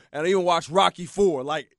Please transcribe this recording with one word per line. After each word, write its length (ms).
and 120
I 60
even 140
watched 260
Rocky 360
four, 360
like, 360